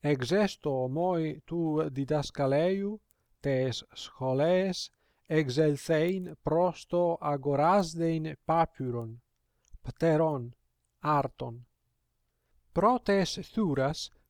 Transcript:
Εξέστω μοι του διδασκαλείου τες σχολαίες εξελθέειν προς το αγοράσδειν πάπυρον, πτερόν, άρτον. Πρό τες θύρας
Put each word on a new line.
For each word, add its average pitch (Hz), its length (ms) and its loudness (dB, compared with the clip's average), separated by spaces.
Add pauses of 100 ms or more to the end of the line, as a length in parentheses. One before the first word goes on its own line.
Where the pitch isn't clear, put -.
Εξέστω 143 880 0
μοι 160 560 -2
του 160 480 -2
διδασκαλείου 151 1080 -2 (400)
τες 131 520 -2
σχολαίες 170 1000 -2 (340)
εξελθέειν 156 1160 0
προς 165 440 0
το 175 340 0
αγοράσδειν 160 1120 0 (120)
πάπυρον, 123 760 -2 (600)
πτερόν, 151 760 0 (420)
άρτον. 127 680 -4 (1040)
Πρό 233 300 4
τες 196 400 0
θύρας 147 720 -2 (180)